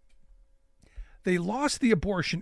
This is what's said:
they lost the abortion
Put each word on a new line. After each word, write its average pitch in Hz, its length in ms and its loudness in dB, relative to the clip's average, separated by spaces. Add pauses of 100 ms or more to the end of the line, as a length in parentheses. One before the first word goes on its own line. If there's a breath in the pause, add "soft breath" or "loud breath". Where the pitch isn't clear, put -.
(1200 soft breath)
they 185 120 2
lost 214 440 -2
the 240 100 4
abortion 180 520 0